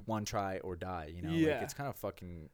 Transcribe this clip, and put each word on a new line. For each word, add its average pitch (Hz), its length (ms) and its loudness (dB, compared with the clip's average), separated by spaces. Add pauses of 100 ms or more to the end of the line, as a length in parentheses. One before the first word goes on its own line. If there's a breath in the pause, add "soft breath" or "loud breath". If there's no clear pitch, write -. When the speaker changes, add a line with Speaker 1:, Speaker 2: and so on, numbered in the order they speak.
Speaker 1:
one 110 180 2
try 98 340 0
or 90 180 -4
die, 87 300 -4
you 85 160 -6
know? 160 100 0
Speaker 2:
Yeah. 160 220 8
Speaker 1:
Like, 117 80 0
it's 147 120 -4
kinda 139 200 -2
fucking 87 600 -6